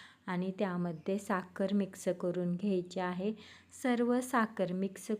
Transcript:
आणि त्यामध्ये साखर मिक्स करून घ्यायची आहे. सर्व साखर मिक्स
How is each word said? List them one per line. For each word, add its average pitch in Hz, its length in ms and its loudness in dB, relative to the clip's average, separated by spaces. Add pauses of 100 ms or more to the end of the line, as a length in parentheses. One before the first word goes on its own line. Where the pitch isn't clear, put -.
(280)
आणि 185 320 0
त्यामध्ये 175 600 0
साखर 190 540 -2
मिक्स 190 340 0 (120)
करून 175 360 0
घ्यायची 185 440 0
आहे. 180 320 0 (420)
सर्व 247 480 2
साखर 220 520 0
मिक्स 190 340 -4 (120)